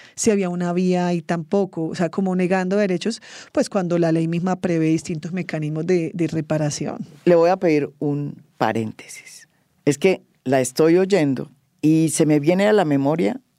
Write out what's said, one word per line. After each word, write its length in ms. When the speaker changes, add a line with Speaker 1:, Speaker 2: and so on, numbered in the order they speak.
Speaker 1:
Si 160
había 180
una 240
vía, 340
ahí 140
tampoco, 640
o 100
sea, 140
como 260
negando 400
derechos, 460
pues 160
cuando 300
la 120
ley 160
misma 300
prevé 300
distintos 440
mecanismos 540
de, 280
de 140
reparación. 760
Speaker 2:
Le 120
voy 160
a 60
pedir 420
un 360
paréntesis. 880
Es 120
que 260
la 160
estoy 380
oyendo 540
y 280
se 160
me 160
viene 260
a 60
la 100
memoria 560